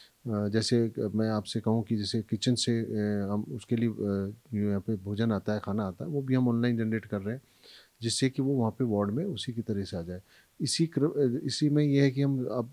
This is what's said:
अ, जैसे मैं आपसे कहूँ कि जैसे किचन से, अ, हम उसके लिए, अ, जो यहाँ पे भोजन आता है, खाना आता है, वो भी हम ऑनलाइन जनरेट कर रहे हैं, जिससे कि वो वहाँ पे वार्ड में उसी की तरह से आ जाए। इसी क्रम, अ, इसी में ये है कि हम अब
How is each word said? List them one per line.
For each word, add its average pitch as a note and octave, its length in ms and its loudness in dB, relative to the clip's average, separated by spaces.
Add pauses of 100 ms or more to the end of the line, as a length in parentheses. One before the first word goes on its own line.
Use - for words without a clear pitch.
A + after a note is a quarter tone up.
(260)
अ, G#2 220 0
जैसे A2+ 500 2
मैं A2 320 0
आपसे G#2+ 300 -2
कहूँ A2 220 2
कि A2+ 140 0
जैसे G#2 260 -2
किचन A#2+ 320 0
से, A#2 260 0
अ, G#2 520 -2
हम G#2 100 -2
उसके A#2+ 340 -4
लिए, A2+ 120 2
अ, G#2+ 60 -2 (600)
जो G#2 140 0
यहाँ G2+ 120 0
पे A2 160 -4
भोजन G2+ 360 -2
आता G2+ 200 -2
है, G#2+ 120 0
खाना G2+ 200 -2
आता F#2 200 -6
है, F3 60 -8
वो C#3+ 120 -2
भी C3 120 0
हम B2+ 140 4
ऑनलाइन A#2 280 2
जनरेट A2 300 -2
कर G#2 140 -4
रहे G#2 140 -4
हैं, C3+ 80 -12 (600)
जिससे A#2 280 0
कि C3+ 120 -4
वो C3+ 100 0
वहाँ A#2 180 2
पे - 140 -2
वार्ड G#2 260 2
में C3+ 140 -2
उसी C3 280 -6
की A2+ 100 -6
तरह G2+ 220 -2
से F#2+ 120 -8
आ E2+ 60 -4
जाए। F2+ 180 -10 (400)
इसी E3 260 0
क्रम, D3 220 0
अ, C3 360 2
इसी D3 240 0
में D3 160 4
ये C#3 180 6
है C#3 80 6
कि C3+ 120 0
हम C3+ 220 2
अब A#2+ 280 -2